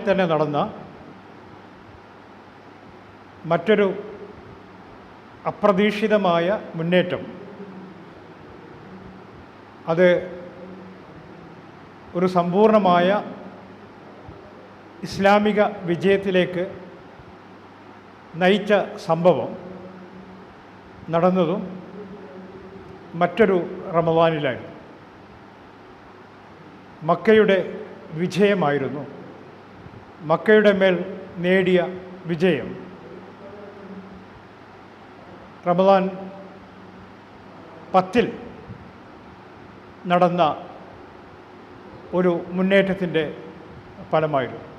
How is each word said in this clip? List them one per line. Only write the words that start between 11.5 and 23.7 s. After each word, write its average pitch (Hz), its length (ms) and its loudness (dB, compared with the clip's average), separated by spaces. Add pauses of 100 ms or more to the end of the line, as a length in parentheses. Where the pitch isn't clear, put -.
ഒരു 180 160 2
സമ്പൂർണമായ 180 760 4 (2000)
ഇസ്ലാമിക 202 540 4 (300)
വിജയത്തിലേക്ക് 185 720 0 (1800)
നയിച്ച 202 320 4 (320)
സംഭവം 165 440 2 (1600)
നടന്നതും 180 480 2 (1600)
മറ്റൊരു 190 340 2 (400)